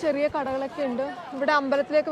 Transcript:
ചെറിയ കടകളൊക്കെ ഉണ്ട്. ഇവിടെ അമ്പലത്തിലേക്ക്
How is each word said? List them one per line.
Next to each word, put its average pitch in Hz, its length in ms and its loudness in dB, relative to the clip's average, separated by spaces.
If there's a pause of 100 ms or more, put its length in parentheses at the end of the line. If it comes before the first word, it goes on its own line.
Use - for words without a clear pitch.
ചെറിയ 285 200 2 (100)
കടകളൊക്കെ 269 540 -4
ഉണ്ട്. 247 160 -2 (300)
ഇവിടെ 285 240 2
അമ്പലത്തിലേക്ക് 285 520 2